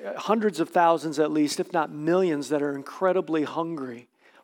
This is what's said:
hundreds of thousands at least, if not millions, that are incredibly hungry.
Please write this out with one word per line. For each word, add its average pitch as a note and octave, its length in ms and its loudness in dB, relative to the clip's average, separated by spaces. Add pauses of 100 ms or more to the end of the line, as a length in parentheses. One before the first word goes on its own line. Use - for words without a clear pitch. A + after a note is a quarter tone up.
(180)
hundreds G#3 420 0
of D#3 80 0
thousands E3 500 2
at D3+ 120 2
least, D3+ 300 0
if F3+ 120 -6
not D#3+ 180 0
millions, D3+ 600 0
that D3 120 0
are C#3+ 120 -2
incredibly D#3+ 680 0
hungry. C3+ 640 -6 (360)